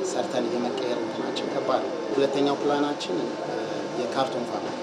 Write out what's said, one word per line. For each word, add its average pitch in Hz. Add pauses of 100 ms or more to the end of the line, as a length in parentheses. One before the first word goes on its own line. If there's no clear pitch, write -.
ሰርተን 123
የመቀየር 120
እንትናችን -
ከባድ 131
ነው። - (140)
ሁለተኛው 139
ፕላናችን 143 (800)
የካርቶን -
ፋብሪካ፣ -